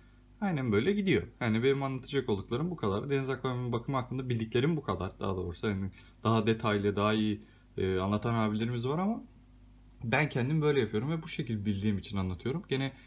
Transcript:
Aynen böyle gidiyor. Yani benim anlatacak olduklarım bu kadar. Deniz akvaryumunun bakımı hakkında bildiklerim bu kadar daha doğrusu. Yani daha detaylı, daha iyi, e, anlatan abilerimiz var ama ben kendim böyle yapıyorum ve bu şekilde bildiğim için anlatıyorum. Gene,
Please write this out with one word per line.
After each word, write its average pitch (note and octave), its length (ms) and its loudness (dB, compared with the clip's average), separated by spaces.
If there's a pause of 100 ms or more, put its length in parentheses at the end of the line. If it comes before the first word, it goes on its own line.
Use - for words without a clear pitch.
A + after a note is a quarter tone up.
(400)
Aynen C#3 320 0
böyle B2+ 200 4
gidiyor. F#3+ 300 2 (180)
Yani A2+ 220 2
benim C#3 200 4
anlatacak C3 460 -2
olduklarım A#2+ 420 -2
bu F3 60 -6
kadar. A2 340 0
Deniz C3+ 200 0
akvaryumunun B2 420 -2
bakımı B2 240 -2
hakkında B2+ 320 -4
bildiklerim A#2+ 480 2
bu D3 60 -4
kadar F#2 380 -2
daha G2 160 -2
doğrusu. F2+ 300 -4
Yani G2 240 0 (340)
daha A2 220 4
detaylı, G#2 500 2
daha G#2 180 2
iyi, G#2+ 260 0 (360)
e, F#2+ 220 2
anlatan G#2 360 0
abilerimiz A#2 540 0
var D3 100 0
ama A3 240 -2 (840)
ben C3+ 240 2
kendim C#3+ 340 0
böyle D3 180 4
yapıyorum A2 300 0
ve E3 120 -4
bu E3+ 60 -14
şekilde G#2 380 -4
bildiğim G2+ 320 0
için G2 180 -8
anlatıyorum. G2 520 -2
Gene, C3+ 240 -2 (140)